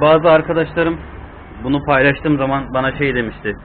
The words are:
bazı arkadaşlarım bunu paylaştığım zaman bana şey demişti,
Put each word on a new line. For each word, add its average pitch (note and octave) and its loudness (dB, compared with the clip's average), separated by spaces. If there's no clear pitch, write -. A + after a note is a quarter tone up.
bazı D#3+ 4
arkadaşlarım D#3+ 0
bunu C#3+ -2
paylaştığım C#3 2
zaman C3+ -4
bana C3 -2
şey C#3 -2
demişti, A2 -6